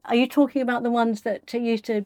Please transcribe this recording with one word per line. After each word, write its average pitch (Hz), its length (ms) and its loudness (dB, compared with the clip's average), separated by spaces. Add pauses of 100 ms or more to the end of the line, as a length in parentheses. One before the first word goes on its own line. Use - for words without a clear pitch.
are - 100 -4
you 247 140 4
talking 277 340 2
about 240 220 -2
the 233 80 0
ones 226 300 0
that - 320 -6
used 233 320 -2
to 214 200 -2